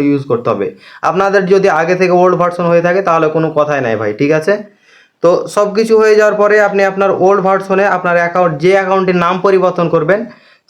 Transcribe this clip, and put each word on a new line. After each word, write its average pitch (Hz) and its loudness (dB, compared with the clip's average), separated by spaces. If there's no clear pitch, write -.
ইউজ 143 0
করতে 151 -2
হবে। 98 -4
আপনাদের 196 0
যদি 196 2
আগে 170 0
থেকে 180 0
ওল্ড 180 2
ভার্সন 175 -2
হয়ে 170 2
থাকে 180 0
তাহলে 160 2
কোনো 160 0
কথাই 147 -2
নাই 110 -2
ভাই, 104 -4
ঠিক 143 0
আছে? 175 0
তো 170 4
সব 208 0
কিছু 220 0
হয়ে 214 4
যাওয়ার 208 2
পরে 208 4
আপনি 196 0
আপনার 196 0
ওল্ড 196 2
ভার্সনে 190 0
আপনার 175 -2
অ্যাকাউন্ট, 175 0
যে 180 4
অ্যাকাউন্টের 185 0
নাম 175 0
পরিবর্তন 180 0
করবেন 165 0